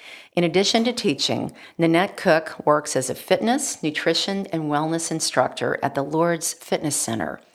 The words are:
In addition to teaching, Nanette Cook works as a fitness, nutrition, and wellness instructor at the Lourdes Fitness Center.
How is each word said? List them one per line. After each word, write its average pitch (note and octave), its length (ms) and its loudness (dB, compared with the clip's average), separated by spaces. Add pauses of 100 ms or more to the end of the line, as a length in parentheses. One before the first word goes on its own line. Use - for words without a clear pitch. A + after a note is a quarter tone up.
(360)
In F3 60 4
addition F#3+ 420 2
to A#3+ 80 0
teaching, C3+ 600 -2 (260)
Nanette E3+ 380 2
Cook D#3+ 400 2 (100)
works D3 300 2
as C3 120 0
a B2+ 60 -6
fitness, - 680 0
nutrition, E3+ 640 -2
and D#3+ 180 -4
wellness D#3+ 480 0
instructor C3 680 0
at C3+ 120 -2
the C#3 80 0
Lourdes D#3+ 520 0
Fitness D#3+ 420 -4
Center. G2+ 440 -4 (140)